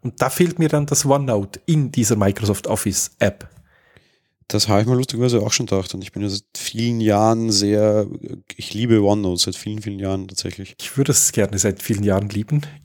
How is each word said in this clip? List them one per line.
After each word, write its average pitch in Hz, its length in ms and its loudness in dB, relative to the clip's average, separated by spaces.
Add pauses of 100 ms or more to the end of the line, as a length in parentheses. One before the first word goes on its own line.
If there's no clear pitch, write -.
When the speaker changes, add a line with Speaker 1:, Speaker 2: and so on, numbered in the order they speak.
Speaker 1:
Und - 200 -4
da 127 80 2
fehlt 175 280 2
mir 156 120 2
dann 147 160 2
das 147 200 0
OneNote 131 600 0
in 151 260 2
dieser 113 240 2
Microsoft 101 520 0
Office - 520 -2
App. - 300 -2 (1000)
Speaker 2:
Das 107 220 -2
habe 101 120 4
ich 110 60 0
mir 127 80 2
lustigerweise 120 460 0
auch 104 100 -2
schon 120 140 -2
gedacht 95 280 -2
und 95 80 -8
ich 95 100 -14
bin 98 100 -8
ja 101 80 -4
seit 98 140 -6 (120)
vielen 117 460 -2
Jahren 110 500 4
sehr, 104 560 2 (480)
ich - 180 -12
liebe 110 300 4
OneNote 98 380 2
seit 95 140 -2
vielen, 107 260 -10
vielen 101 180 -10
Jahren 95 280 -4
tatsächlich. 95 520 -10
Speaker 1:
Ich - 180 -12
würde 139 140 2
es - 200 2
gerne 101 280 0
seit 98 220 0
vielen 104 220 -2
Jahren 101 260 2
lieben. 107 320 -2 (240)